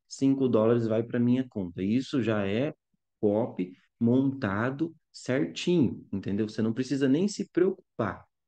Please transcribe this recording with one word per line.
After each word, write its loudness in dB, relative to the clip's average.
cinco 2
dólares 4
vai 0
pra -4
minha 2
conta. -6
Isso 0
já 0
é -2
copy -2
montado 0
certinho, -2
entendeu? -2
Você -6
não 0
precisa -2
nem 2
se -6
preocupar. -2